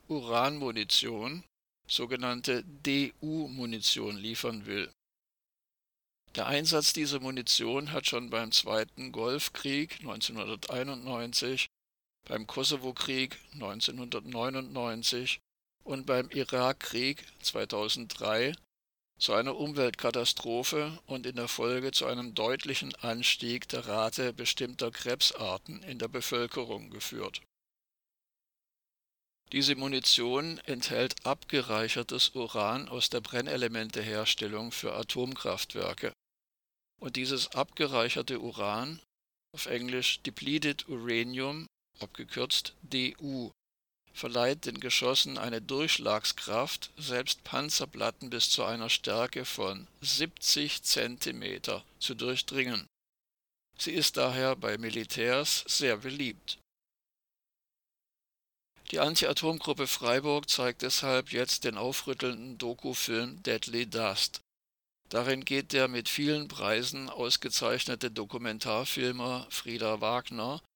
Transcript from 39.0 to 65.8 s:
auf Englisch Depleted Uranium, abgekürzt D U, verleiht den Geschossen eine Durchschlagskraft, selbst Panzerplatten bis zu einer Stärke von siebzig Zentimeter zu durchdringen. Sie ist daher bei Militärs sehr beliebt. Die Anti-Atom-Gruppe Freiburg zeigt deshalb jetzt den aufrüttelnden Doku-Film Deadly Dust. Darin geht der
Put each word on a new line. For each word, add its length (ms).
auf 100
Englisch 560
Depleted 640
Uranium, 800
abgekürzt 840
D 380
U, 320
verleiht 520
den 140
Geschossen 580
eine 240
Durchschlagskraft, 1400
selbst 460
Panzerplatten 840
bis 200
zu 140
einer 260
Stärke 560
von 420
siebzig 840
Zentimeter 1000
zu 140
durchdringen. 720
Sie 140
ist 260
daher 380
bei 220
Militärs 920
sehr 300
beliebt. 640
Die 80
Anti-Atom-Gruppe 880
Freiburg 600
zeigt 320
deshalb 500
jetzt 320
den 140
aufrüttelnden 800
Doku-Film 840
Deadly 440
Dust. 540
Darin 360
geht 260
der 160